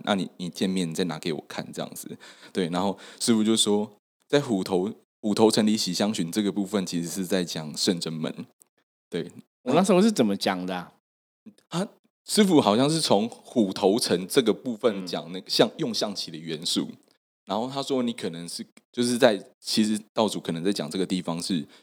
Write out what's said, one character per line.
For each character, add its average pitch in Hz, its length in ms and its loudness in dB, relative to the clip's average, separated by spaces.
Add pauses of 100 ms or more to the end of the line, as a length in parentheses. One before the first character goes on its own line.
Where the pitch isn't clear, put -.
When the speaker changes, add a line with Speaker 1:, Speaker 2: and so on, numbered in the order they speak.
Speaker 1:
那 104 100 2
你， 92 220 -2
你 90 140 -8
见 101 180 -2
面 92 240 -2
再 90 120 -2
拿 82 140 -4
给 82 140 -4
我 73 160 -6
看。” - 240 -10
这 80 80 -10
样 - 140 -10
子。 - 240 -14 (340)
对， 92 160 -2
然 87 140 -2
后 98 160 -2 (200)
师 - 140 2
父 110 100 4
就 110 140 4
说， 104 340 0 (380)
在 143 100 4
虎 123 240 0
头 92 300 0 (300)
，“虎 104 120 0
头 110 160 8
城 110 160 2
里 107 120 2
喜 92 160 -4
相 104 180 0
寻” 85 180 -4
这 107 120 0
个 98 100 2
部 98 140 -2
分 95 180 -2
其 85 160 -4
实 85 80 -6
是 95 160 -6
在 92 180 0
讲 78 320 -8
圣 90 240 0
真 82 140 -6
门。 80 320 -8 (640)
对。 - 220 -6 (320)
Speaker 2:
我 247 100 -2
那 160 100 6
时 202 100 4
候 180 100 8
是 226 100 4
怎 139 140 2
么 101 100 0
讲 92 300 -2
的 90 100 -4
啊？ 85 160 -10 (760)
Speaker 1:
啊， 190 200 -4 (380)
师 - 180 4
父 175 160 6
好 104 160 4
像 135 140 4
是 160 100 -2
从 110 280 2
虎 104 440 0
头 98 260 4
城 92 300 0
这 139 140 4
个 110 100 4
部 117 240 -4
分 98 300 0
讲 85 260 -8
那 92 80 -10
个 - 80 -20
象-， - 220 4
Speaker 2:
嗯。 - 80 -20
Speaker 1:
用 127 160 -4
象 104 200 -4
棋 - 160 -10
的 80 60 -12
元 80 300 -8
素。 - 240 -2 (560)
然 95 120 -4
后 120 100 -4
他 131 140 -6
说： 127 200 -2
“你 120 100 -2
可 113 160 -8
能 85 200 -10
是， - 160 -10 (280)
就 123 100 -2
是 120 160 2
在， 110 240 4 (160)
其 - 240 0
实 107 160 2 (140)
道 110 160 2
主 92 100 -4
可 87 140 -6
能 82 100 -6
在 98 100 2
讲 80 160 -4
这 82 80 -8
个 95 80 0
地 92 160 -2
方 85 220 -4
是 82 240 -2 (160)